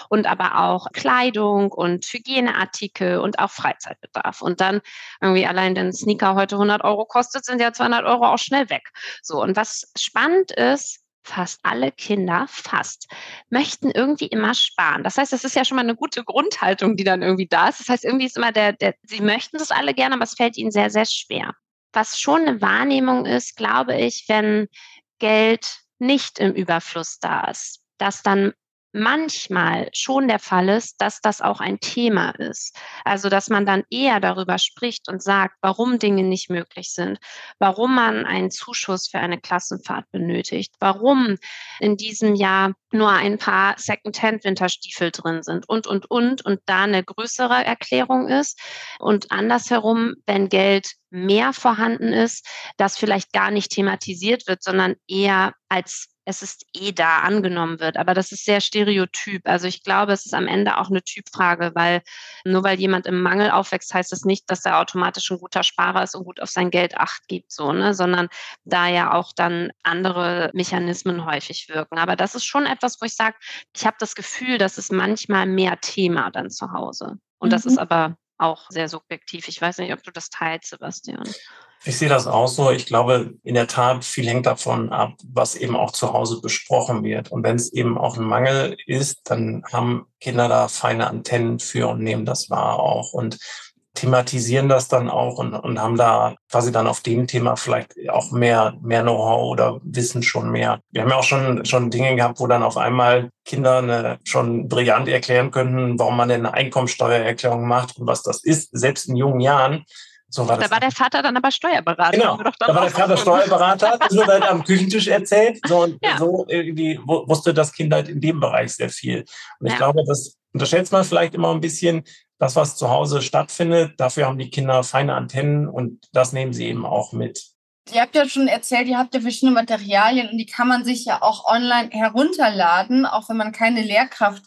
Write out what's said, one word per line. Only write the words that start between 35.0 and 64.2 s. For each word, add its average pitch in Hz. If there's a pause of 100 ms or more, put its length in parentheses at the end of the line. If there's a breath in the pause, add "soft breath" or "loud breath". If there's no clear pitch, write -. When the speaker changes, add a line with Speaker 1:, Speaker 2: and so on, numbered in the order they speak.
Speaker 1:
und 185
sagt, 196
warum 226
Dinge 202
nicht 185
möglich 180
sind, 180 (400 loud breath)
warum 208
man 226
einen 185
Zuschuss -
für -
eine -
Klassenfahrt -
benötigt, 175
warum 220 (460 loud breath)
in 202
diesem 214
Jahr 190 (220)
nur 214
ein 202
paar 196
Secondhand-Winterstiefel 202
drin 165
sind 165
und, 220
und, 202
und, 240
und 196
da 190
eine 202
größere 240
Erklärung 254
ist. 277 (420 loud breath)
Und -
andersherum, 226 (120)
wenn 196
Geld 196 (160)
mehr 196
vorhanden 226
ist, 226 (300 loud breath)
das 196
vielleicht 196
gar 196
nicht 208
thematisiert 196
wird, 185
sondern 185 (100)
eher 190 (140)
als - (200)
„es 196
ist -
eh 196
da“ 165
angenommen 175
wird. 160
Aber 180
das 185
ist -
sehr 208
stereotyp. 196
Also 180
ich -
glaube, 202
es 196
ist -
am 185
Ende 202
auch 185
eine 190
Typfrage, 175
weil 175 (420 loud breath)
nur 185
weil 190
jemand 190
im 180
Mangel 190
aufwächst, -
heißt 180
es 180